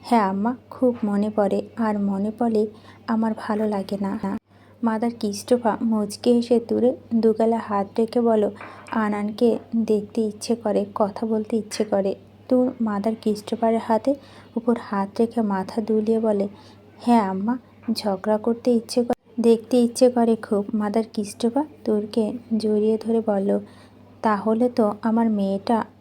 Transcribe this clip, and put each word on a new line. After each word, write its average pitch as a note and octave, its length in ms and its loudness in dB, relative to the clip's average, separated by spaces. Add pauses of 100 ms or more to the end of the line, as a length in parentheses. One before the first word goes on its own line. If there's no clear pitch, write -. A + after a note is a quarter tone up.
"হ্যাঁ A3+ 260 2
আম্মা, G3 240 -2 (180)
খুব B3 220 0 (120)
মনে G3+ 260 0
পড়ে, G3+ 280 0 (180)
আর A3 240 0
মনে G3+ 300 -2
পড়ে A3 320 0 (440)
আমার A3 320 0
ভালো G#3+ 280 -4
লাগে G3 320 -4
না।" G3 140 -4 (720)
মাদার A3+ 360 0
ক্রিস্টোফা A3 540 0 (100)
মুচকে A3 500 0
হেসে A#3+ 280 2
তুরে A3+ 300 2 (240)
দুগালে A3+ 440 2
হাত G3+ 280 -2 (100)
রেখে A3+ 240 0
বলো, A3 280 4 (440)
"আনানকে G#3+ 560 0 (380)
দেখতে G#3 340 -2
ইচ্ছে G#3+ 340 -2
করে, G#3 260 -2 (140)
কথা G3+ 320 -2
বলতে A3 300 -2
ইচ্ছে G#3 280 -4
করে।" G3 280 0 (340)
তুর B3+ 200 4 (140)
মাদার G#3+ 340 -2
ক্রিস্টোফারের A3+ 680 -2
হাতে A3 300 2 (440)
উপর A#3 240 0
হাত G3 360 -4
রেখে A#3 260 0
মাথা G3 380 -2
দুলিয়ে A3 400 0
বলে, G#3+ 260 0 (540)
"হ্যাঁ A#3 280 4
আম্মা, G3 260 -2 (400)
ঝগড়া G#3 440 0
করতে A#3 320 -2
ইচ্ছে A#3 320 0
করে, A#3+ 160 -2 (220)
দেখতে A3+ 420 4
ইচ্ছে A#3 280 4
করে A#3 260 2
খুব।" G#3+ 260 -2 (100)
মাদার G#3+ 380 0
ক্রিস্টোফা A#3 520 -2 (200)
তুরকে G#3+ 420 -2 (320)
জড়িয়ে G#3+ 420 2
ধরে A3+ 280 0
বলল, G3+ 240 0 (720)
"তাহলে A3 460 2
তো B3 160 2 (180)
আমার A3+ 280 2
মেয়েটা G3 480 0 (220)